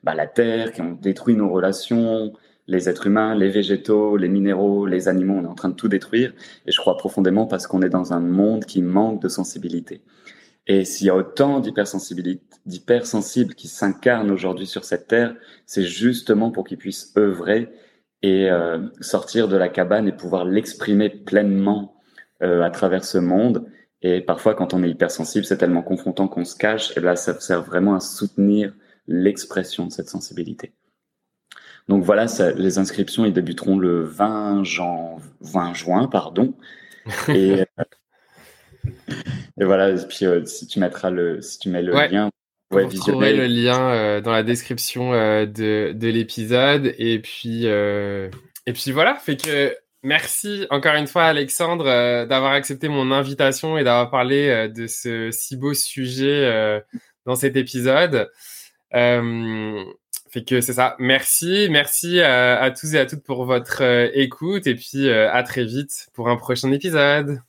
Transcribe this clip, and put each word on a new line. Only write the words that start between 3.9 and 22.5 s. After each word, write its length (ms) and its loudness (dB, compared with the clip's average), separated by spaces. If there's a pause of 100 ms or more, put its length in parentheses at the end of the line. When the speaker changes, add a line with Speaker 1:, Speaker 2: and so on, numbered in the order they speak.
Speaker 1:
les 100 2
minéraux, 600 2
les 200 0
animaux, 280 2
on 80 -2
est 40 -8
en 60 -10
train 160 -4
de 60 -6
tout 120 -4
détruire. 460 0 (320)
Et 60 -4
je 100 0
crois 160 2
profondément 480 2
parce 220 -6
qu'on 160 0
est 60 2
dans 220 -2
un 80 -2
monde 460 2
qui 160 -2
manque 400 0
de 80 -4
sensibilité. 720 -8 (640)
Et 180 4
s'il 220 -4
y 60 8
a 40 4
autant 440 2
d'hypersensibilit-, 840 -4 (240)
d'hypersensibles 880 -2
qui 140 -20
s'incarnent 640 0
aujourd'hui 340 -2
sur 180 -10
cette 240 -6
terre, 280 2 (320)
c'est 180 -2
justement 640 0
pour 160 -6
qu'ils 140 -12
puissent 380 -12
œuvrer 520 0 (540)
et, 260 4
euh, 300 0 (200)
sortir 480 -2
de 100 2
la 120 4
cabane 380 0
et 40 0
pouvoir 320 -4
l'exprimer 680 0
pleinement, 880 0 (400)
euh, 220 2